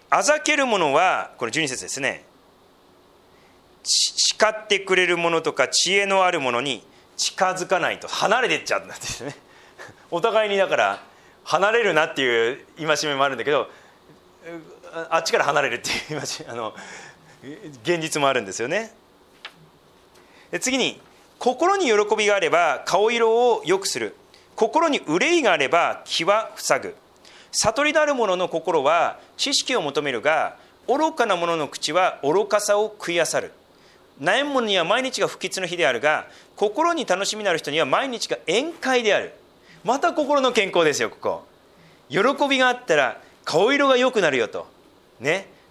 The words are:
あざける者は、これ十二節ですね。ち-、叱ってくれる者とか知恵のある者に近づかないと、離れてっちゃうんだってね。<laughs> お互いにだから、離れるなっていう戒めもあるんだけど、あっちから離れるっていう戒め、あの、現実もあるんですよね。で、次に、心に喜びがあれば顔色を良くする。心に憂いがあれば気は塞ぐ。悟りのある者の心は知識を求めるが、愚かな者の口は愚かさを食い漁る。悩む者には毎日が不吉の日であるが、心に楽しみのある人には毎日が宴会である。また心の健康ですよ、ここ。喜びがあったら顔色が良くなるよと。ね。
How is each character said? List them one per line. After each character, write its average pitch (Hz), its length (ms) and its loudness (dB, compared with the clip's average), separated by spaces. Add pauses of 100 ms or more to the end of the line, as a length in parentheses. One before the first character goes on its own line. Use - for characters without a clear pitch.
(120)
あ 165 100 4
ざ 302 180 2
け 302 160 2
る 269 120 2
者 180 260 2
は、 151 440 2
こ 127 80 -6
れ 113 60 -4
十 143 100 -2
二 151 60 -2
節 120 140 -6
で 90 80 -12
す - 100 -8
ね。 110 260 -6 (1600)
ち-、 - 320 0 (220)
叱 214 140 4
っ 214 180 -8
て 196 120 2
く 185 160 -2
れ 180 120 4
る 175 100 2
者 165 240 0
と 156 120 -2
か 127 140 0
知 - 260 0
恵 202 120 2
の 196 200 2
あ 180 60 0
る 175 80 -2
者 123 220 -2
に 127 240 -6 (320)
近 - 360 -2
づ 170 120 -6
か 185 140 0
な 139 120 0
い 95 80 -8
と、 - 80 -14
離 - 340 0
れ 220 80 0
て 151 100 0
っ - 40 -14
ち - 100 -4
ゃ 98 60 0
う 92 40 -16
ん 90 40 -20
だ - 80 -16
っ - 40 -14
て - 240 -10
ね。 139 120 -12 (380)
<laughs> - 380 -20
お 170 100 -4
互 220 240 2
い 202 60 -2
に 196 60 0
だ 190 100 2
か 185 80 0
ら、 101 240 2 (460)
離 185 260 2
れ 233 120 2
る 190 120 2
な 156 100 4
っ 160 80 -6
て 143 80 -2
い 120 320 2
う - 120 -16 (120)
戒 151 280 0
め 147 100 -2
も 135 80 2
あ 143 60 2
る 135 60 -6
ん - 40 -8
だ 113 60 -6
け 139 60 0
ど、 135 160 0 (1400)
あ 160 80 2
っ - 60 0
ち - 80 -6
か 226 80 4
ら 139 60 2
離 147 180 2
れ 131 80 0
る 117 60 -4
っ - 20 -6
て - 100 -8
い - 280 -6
う 135 40 -8
戒 143 240 -10
め、 139 60 -14
あ - 20 -12
の、 113 220 -8 (1040)
現 165 180 -2
実 156 220 -4
も 139 60 4
あ 135 60 2
る 123 80 0
ん 104 40 -6
で 95 60 -10
す 92 100 -6
よ 120 60 -4
ね。 214 260 -6 (1600)
で、 175 60 -4
次 254 180 -2
に、 165 240 -2 (380)
心 320 380 2
に 359 100 0
喜 208 280 4
び 208 120 2
が 202 80 4
あ 202 40 2
れ 160 120 0
ば 156 340 2
顔 202 240 2
色 233 460 2
を - 100 -8
良 185 140 2
く 190 80 -6
す - 120 -4
る。 104 160 -6 (400)
心 302 320 2
に 262 120 0
憂 269 400 0
い - 20 -2
が 220 100 4
あ 160 60 4
れ 139 100 0
ば 139 380 0
気 - 200 -4
は 208 300 0
塞 - 240 0
ぐ。 98 160 -12 (560)
悟 226 340 0
り 302 80 0
の 320 80 4
あ 302 40 2
る 294 80 0
者 214 220 0
の 180 120 -2
心 160 360 -2
は 151 360 2 (160)
知 277 200 -2
識 - 200 -2
を 214 60 0
求 143 220 -4
め 143 80 -4
る 117 100 -4
が、 139 340 0 (320)
愚 302 280 0
か 240 100 0
な 202 100 0
者 170 220 -2
の 147 100 -4
口 - 240 -8
は 175 300 0
愚 180 260 0
か 214 140 2
さ 208 160 0
を 214 60 2
食 208 300 -6
い - 20 -2
漁 170 80 4 (180)
る。 92 100 -10 (720)
悩 214 240 0
む 285 60 -6
者 247 160 0
に 196 100 2
は 175 60 2
毎 208 180 0
日 254 200 -4
が 170 60 0
不 - 120 -8
吉 190 200 -6
の 185 60 -4
日 170 100 -6
で 170 120 2
あ 135 40 4
る 117 80 0
が、 139 280 0 (280)
心 302 380 0
に 285 140 -4
楽 185 180 0
し 208 100 -6
み 214 80 -8
の 202 60 0
あ 175 40 2
る 160 40 0
人 151 140 -6
に 151 80 0
は 147 80 2
毎 196 200 0
日 240 220 -8
が 156 80 -4 (100)
宴 254 260 0
会 247 280 0
で 208 140 2
あ 135 40 2
る。 92 140 -8 (500)
ま 240 160 0
た 339 140 0
心 294 260 2
の 262 120 2
健 196 180 0
康 170 160 4
で 147 80 2
す 123 80 -2
よ、 107 80 -2
こ - 100 -20
こ。 90 260 -6 (640)
喜 147 100 -2 (280)
び 269 120 2
が 254 80 4
あ 247 60 2
っ 247 120 -12
た 165 100 2
ら 131 240 2 (240)
顔 196 300 2
色 285 140 4
が 262 100 6
良 254 140 4
く 226 100 0
な 165 80 4
る 131 80 0
よ 110 100 0
と。 85 200 -10 (520)
ね。 160 280 -2 (240)